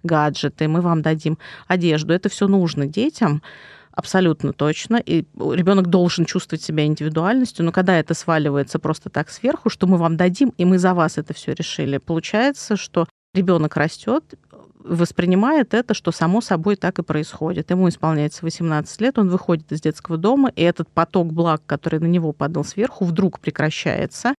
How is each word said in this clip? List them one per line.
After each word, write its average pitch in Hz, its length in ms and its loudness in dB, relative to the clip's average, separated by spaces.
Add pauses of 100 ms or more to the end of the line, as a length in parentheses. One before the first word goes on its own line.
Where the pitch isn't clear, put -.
гаджеты, 151 640 -2
"мы 160 120 0
вам 170 220 0
дадим 156 340 -2 (300)
одежду". 160 480 2
Это 185 160 -2
все - 180 0
нужно 160 380 2
детям, 175 560 -2 (500)
абсолютно 156 640 0
точно, 151 500 -2
и 165 220 0 (100)
ребенок 180 520 2
должен 175 360 2
чувствовать - 380 -6
себя 151 240 0
индивидуальностью, 160 800 0
но 165 60 0
когда 185 260 4
это 160 160 -2
сваливается 147 640 -2
просто - 320 -4
так 147 180 -4
сверху, 262 400 -4
что - 180 -2
"мы 185 120 4
вам 165 180 2
дадим, 180 400 2
и 175 80 0
мы 185 140 6
за 185 160 2
вас 175 240 0
это 151 160 -8
все - 180 -8
решили", 139 460 -4
получается, 214 800 -2
что 170 300 -2 (280)
ребенок 170 420 2
растет, 190 480 -2 (600)
воспринимает 185 880 2
это, 240 180 0
что - 200 -4
само 180 280 2
собой 196 360 0
так 180 220 -4
и 170 40 -6
происходит. 160 680 -4
Ему 180 180 2
исполняется 156 560 -2
восемнадцать 160 580 -4
лет, 262 160 0
он 202 100 4
выходит 175 440 -2
из 156 100 -6
детского 160 340 -4
дома, 247 400 2
и - 60 0
этот 170 260 0
поток 175 440 0
благ, 165 340 2
который 156 340 -2
на 165 60 0
него 165 260 2
падал 147 320 -4
сверху, - 400 -4
вдруг 170 360 0
прекращается. - 1000 -4